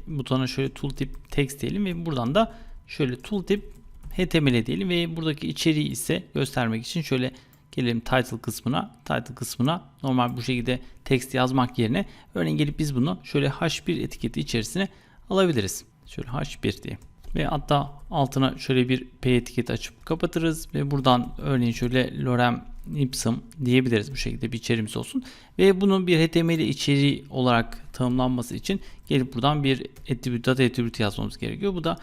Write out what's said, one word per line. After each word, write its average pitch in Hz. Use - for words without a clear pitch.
butona 131
şöyle 135
tooltip -
text 139
diyelim 175
ve 170
buradan 135
da 220
şöyle 127
tooltip 196
H 180
T 170
M 139
L 117
diyelim 185
ve 170
buradaki 156
içeriği 151
ise 165
göstermek 117
için -
şöyle 131
gelelim 120
title 123
kısmına. -
Title -
kısmına 151
normal 123
bu 117
şekilde 123
text 127
yazmak 127
yerine 123
örneğin 156
gelip 147
biz 147
bunu 147
şöyle 143
H -
bir 170
etiketi -
içerisine 147
alabiliriz. 165
Şöyle -
H -
bir -
diye. -
Ve 160
hatta 143
altına 135
şöyle 127
bir 127
P 127
etiketi 120
açıp -
kapatırız 165
ve 143
buradan 131
örneğin 123
şöyle 127
lorem 123
ipsum 127
diyebiliriz. 123
Bu 131
şekilde 117
bir 117
içeriğimiz 113
olsun. 247
Ve 190
bunun 190
bir 170
H 165
T 165
M 165
L -
içeriği 143
olarak 123
tanımlanması 127
için 190
gelip 131
buradan 143
bir 135
attribute, 120
data 131
attribute 117
yazmamız 104
gerekiyor. 147
Bu 170
da 165